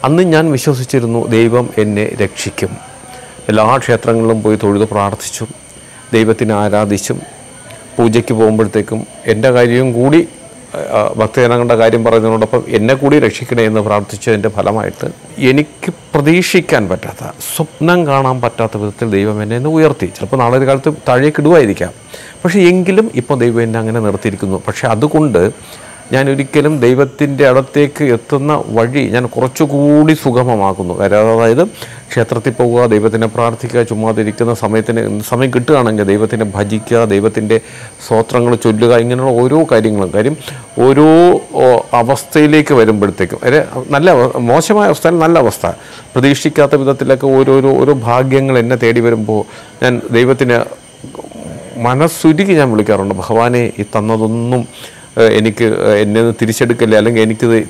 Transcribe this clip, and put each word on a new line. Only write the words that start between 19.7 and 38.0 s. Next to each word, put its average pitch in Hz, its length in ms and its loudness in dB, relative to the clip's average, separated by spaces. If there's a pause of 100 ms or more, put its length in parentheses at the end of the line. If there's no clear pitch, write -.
ഉയർത്തി. 151 400 0
ചിലപ്പോൾ 131 260 -4
നാളെ 120 180 2
ഒരു 135 100 0
കാലത്ത് 135 200 0 (180)
താഴേക്ക് 143 340 2
ഇടുമായിരിക്കാം, 113 500 2 (500)
പക്ഷേ 185 180 0 (100)
എങ്കിലും 185 360 0 (140)
ഇപ്പോൾ 135 240 -4
ദൈവം 117 220 0
എന്നെ 113 160 -4
അങ്ങനെ 110 240 -4
നിർത്തിയിരിക്കുന്നു. 98 600 -4
പക്ഷേ - 180 -8 (100)
അതുകൊണ്ട് 151 480 0 (720)
ഞാൻ 135 180 0
ഒരിക്കലും 139 420 0 (100)
ദൈവത്തിൻ്റെ 139 680 0
അടുത്തേക്ക് 139 540 0 (120)
എത്തുന്ന 143 360 -4 (240)
വഴി 123 260 0 (120)
ഞാൻ 123 100 0 (100)
കുറച്ചുകൂടി 147 800 2 (100)
സുഗമമാക്കുന്നു. 101 720 0
കാര്യം 104 360 2
അതായത് 117 280 2 (480)
ക്ഷേത്രത്തിൽ 117 480 -2
പോവുക, 120 220 2 (140)
ദൈവത്തിനെ 110 400 0
പ്രാർത്ഥിക്കുക, 120 460 -2 (100)
ചുമ്മാതിരിക്കുന്ന 110 640 -2 (100)
സമയത്തിന് 110 400 -2 (280)
സമയം 127 240 0
കിട്ടുകയാണെങ്കിൽ 120 580 0
ദൈവത്തിനെ 110 340 -2 (100)
ഭജിക്കുക, 107 460 -2 (120)
ദൈവത്തിൻ്റെ 107 420 0 (480)